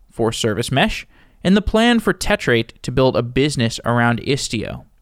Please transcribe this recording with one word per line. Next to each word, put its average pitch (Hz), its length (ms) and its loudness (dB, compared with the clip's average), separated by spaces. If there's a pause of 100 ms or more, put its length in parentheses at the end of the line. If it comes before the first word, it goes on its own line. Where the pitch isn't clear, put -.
(100)
for 113 220 0
service 110 400 -2
mesh 170 340 0 (380)
and 180 100 4
the 214 60 4
plan 226 400 2
for 196 140 0
Tetrate - 680 -2
to - 100 -8
build 127 260 2
a 95 60 2
business 123 640 -2
around 120 380 2
Istio. - 640 -4 (160)